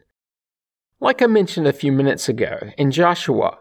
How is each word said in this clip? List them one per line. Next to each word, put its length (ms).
Like 220
I 40
mentioned 400
a 60
few 180
minutes 380
ago, 500
in 140
Joshua, 680